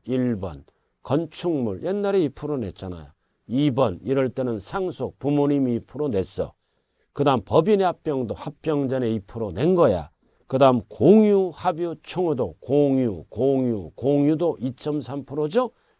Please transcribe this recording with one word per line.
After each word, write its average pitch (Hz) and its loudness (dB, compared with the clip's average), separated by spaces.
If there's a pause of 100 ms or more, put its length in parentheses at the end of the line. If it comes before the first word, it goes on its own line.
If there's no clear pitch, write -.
일 123 -2
번, 85 -10 (380)
건축물 147 -4
옛날에 196 0
이 151 0
프로 147 -8
냈잖아요. 90 -8 (400)
이 143 0
번, 113 0
이럴 131 0
때는 120 -4
상속, 135 -8
부모님이 143 0
이 110 -2
프로 147 -6
냈어. 95 -4 (600)
그 - -2
다음 131 2
법인의 190 2
합병도 139 -2
합병 147 -4
전에 123 -2
이 113 -2
프로 110 -8
낸 135 0
거야. 127 2 (360)
그 131 -2
다음 127 6
공유, 196 6
합유, 170 -4
총회도 139 -2
공유, 131 2
공유, 123 0
공유도 143 0
이점삼 135 -6
프로죠? 156 -2 (280)